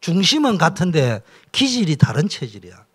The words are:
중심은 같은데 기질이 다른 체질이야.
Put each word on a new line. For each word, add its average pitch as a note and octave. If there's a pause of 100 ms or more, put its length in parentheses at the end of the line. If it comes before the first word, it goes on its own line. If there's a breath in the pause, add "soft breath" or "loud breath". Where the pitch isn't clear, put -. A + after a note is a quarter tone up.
중심은 G3
같은데 D#3+ (300 soft breath)
기질이 A#3+
다른 C#3+
체질이야. G2 (100)